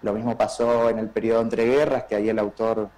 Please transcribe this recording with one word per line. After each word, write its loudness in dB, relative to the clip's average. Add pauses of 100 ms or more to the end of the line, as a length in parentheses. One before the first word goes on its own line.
Lo -4
mismo -4
pasó 2
en 0
el -6
periodo 0
entre 0
guerras, 2
que -6
ahí 0
el 0
autor -2